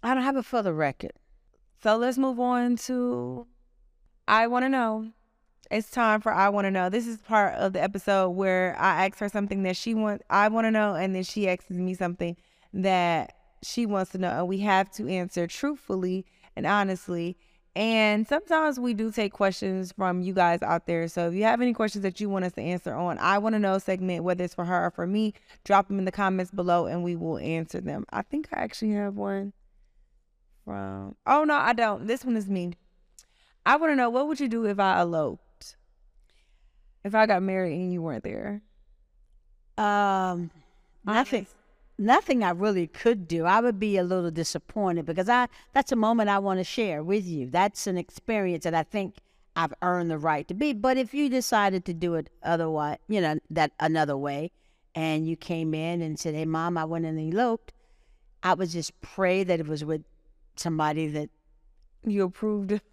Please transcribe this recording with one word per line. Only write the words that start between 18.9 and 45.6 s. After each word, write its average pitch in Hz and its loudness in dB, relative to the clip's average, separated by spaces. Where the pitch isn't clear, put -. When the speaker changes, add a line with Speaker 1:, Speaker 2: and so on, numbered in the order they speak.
Speaker 2:
do 220 -2
take 208 -2
questions 190 -2
from 180 0
you 185 -4
guys 175 4
out 170 0
there. 170 0
So 170 -2
if 170 -4
you 202 0
have 233 4
any 247 2
questions 214 -2
that 190 -4
you 208 -2
want 190 -2
us 175 -4
to - -10
answer 175 -4
on 170 -2
I 190 2
Wanna 214 0
Know 196 2
segment, 185 -2
whether 180 0
it's 175 -6
for 175 -4
her 175 0
or 165 -2
for 170 -6
me, 214 0
drop 196 4
them 202 -2
in 190 -2
the 190 -2
comments 185 -2
below 175 2
and 175 -4
we 175 -2
will 165 -4
answer 160 -4
them. - -8
I 202 -4
think 302 -6
I - -6
actually 220 -4
have 202 -2
one 196 -6
from, 98 -10
oh 302 6
no, 302 2
I 269 2
don't. 220 0
This 247 -4
one 247 0
is 202 -4
me. 180 -2
I 262 6
wanna 311 4
know, 247 4
what 262 0
would 294 -4
you 285 -2
do 226 -2
if 202 0
I 190 4
eloped? 165 -4
If 202 -2
I 220 8
got 190 4
married 190 0
and 180 -2
you 175 -2
weren't 160 -4
there? 208 -8
Speaker 1:
Um, 190 2
nothing, 220 0
Speaker 2:
Honest. - -16
Speaker 1:
nothing 247 4
I 180 2
really 180 0
could 208 0
do. 165 0
I 196 6
would 233 0
be 202 2
a 185 4
little 180 0
disappointed 165 -2
because 180 -2
I, 247 4